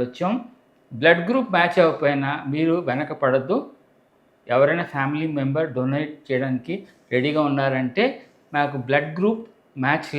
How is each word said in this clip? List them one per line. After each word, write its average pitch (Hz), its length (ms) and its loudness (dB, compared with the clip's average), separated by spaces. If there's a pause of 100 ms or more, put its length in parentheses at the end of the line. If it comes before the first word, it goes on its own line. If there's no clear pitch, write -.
వచ్చాం. 175 280 -4 (580)
బ్లడ్ 160 380 2
గ్రూప్ 247 260 0
మ్యాచ్ 175 280 2
అవ్వకపోయినా 143 480 2 (200)
మీరు 160 240 2 (140)
వెనకపడద్దు. 135 680 0 (920)
ఎవరైనా 143 460 2
ఫ్యామిలీ 147 340 -2 (120)
మెంబర్ 139 340 0
డొనేట్ 139 400 -2 (140)
చేయడానికి 131 480 -2 (380)
రెడీగా 147 360 2
ఉన్నారంటే 135 560 0 (480)
మాకు 143 240 0 (120)
బ్లడ్ 147 300 2
గ్రూప్ 226 240 0 (420)
మ్యాచ్ 156 340 0